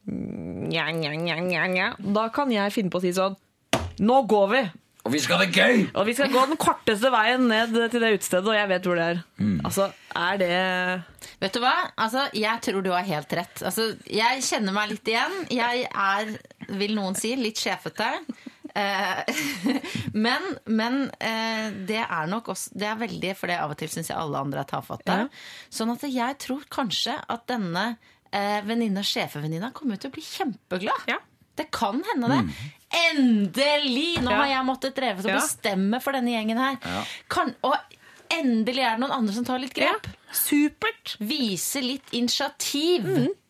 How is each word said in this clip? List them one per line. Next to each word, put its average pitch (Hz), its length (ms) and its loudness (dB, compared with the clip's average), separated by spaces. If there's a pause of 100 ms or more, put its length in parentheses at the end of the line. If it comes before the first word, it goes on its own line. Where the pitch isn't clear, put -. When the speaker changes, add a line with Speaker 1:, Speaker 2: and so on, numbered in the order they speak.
Speaker 1:
«Nja, 147 840 -4
nja, 165 220 -2
nja, 165 220 -2
nja, 170 320 0
nja.» 185 300 0
Da 202 320 0
kan 285 220 0
jeg 202 220 2
finne 196 160 0
på 175 100 -2
å 185 40 0
si 180 80 2
sånn, 185 240 0 (640)
«Nå 247 300 6
går 202 220 6
vi!» 247 140 4 (340)
Speaker 2:
Og 113 160 -2
vi 151 60 2
skal 175 200 2
ha 196 60 6
det 175 100 -2
gøy! 202 380 6
Speaker 1:
Og 196 120 2
vi 226 80 2
skal 277 160 4
gå 269 180 6
den 302 120 0
korteste 226 500 2
veien 247 380 4
ned 226 240 4 (180)
til 233 140 2
det 226 100 4
utestedet, 185 320 2
og 220 80 4
jeg 208 140 4
vet 185 180 2
hvor 175 140 2
det 165 60 2
er. 170 160 0 (160)
Speaker 2:
Mm. - 240 2
Speaker 1:
Altså, 196 240 0 (240)
er 180 280 0
det 180 140 2 (840)
Speaker 3:
Vet 190 180 -2
du 240 60 0
hva? 254 100 4 (220)
Altså, 233 400 0
jeg 220 280 0
tror 196 220 -2
du 185 80 0
har 180 160 0
helt 151 240 -4
rett. 170 320 -4
Altså, 220 220 -2 (160)
jeg 240 420 0
kjenner 214 320 0
meg 208 160 0
litt 214 160 -6
igjen. 269 300 0 (100)
Jeg 240 400 0
er, 208 460 0 (340)
vil 202 280 -2
noen 196 200 -2
si, 220 240 -2
litt 220 180 -2
sjefete. 214 520 -2 (580)
Eh, 196 540 -2 (500)
<laughs> - 540 -2
men, 302 240 0 (160)
men, 226 320 0 (160)
eh, 220 560 -4 (180)
det 214 160 -2
er 160 240 -2
nok 214 240 -4
også, - 240 -10
det 208 160 -2
er 220 80 -6
veldig, 185 400 -4
for - 80 -6
det 175 100 0
av 156 140 -4
og 147 80 -10
til 160 100 -6
synes 165 220 -8
jeg - 80 -4
alle 143 240 -4
andre 139 220 -4
er - 40 -20
tafatte. 151 460 -4
Speaker 1:
Ja. 226 140 0 (420)
Speaker 3:
Sånn 226 240 -2
at - 80 -10
jeg 262 360 -2
tror 269 300 -6
kanskje 247 480 -2
at - 300 -8
denne, 196 400 -2 (460)
eh, 202 340 0
venninna, 226 340 0
sjefevenninna 165 680 -4
kommer 240 260 -2
til 269 140 -10
å - 80 -14
bli 311 80 -14
kjempeglad. 220 800 -4
Speaker 1:
Ja. 285 140 -2 (360)
Speaker 3:
Det 302 140 -6
kan 233 320 0
hende 349 280 0
det. 269 120 4
Speaker 2:
Mm. 127 320 -8 (340)
Speaker 3:
Endelig! 277 1000 2 (120)
Nå 247 80 2
Speaker 1:
Ja. 208 60 4
Speaker 3:
har 254 100 4
jeg 262 180 0
måttet 262 300 -2
drevet 208 300 -2
og 202 60 2
Speaker 1:
Ja. 196 80 2
Speaker 3:
bestemme 208 600 0
for 285 120 -2
denne 240 180 0
gjengen 226 260 0
her. 262 260 0
Speaker 2:
Ja. 180 200 -4 (260)
Speaker 3:
Kan, 311 240 0 (100)
og 277 120 2 (560)
endelig 254 540 2
er 226 100 2
det 226 60 -2
noen 277 100 -2
andre 226 220 0
som 240 120 -2
tar 254 140 -2
litt 262 140 -8
grep. 320 340 0
Speaker 1:
Ja. - 80 -14 (160)
Supert. - 880 0
Speaker 3:
Vise 226 640 -2
litt 254 320 -4
initiativ. 277 880 0
Speaker 1:
Mhm. 302 240 2 (220)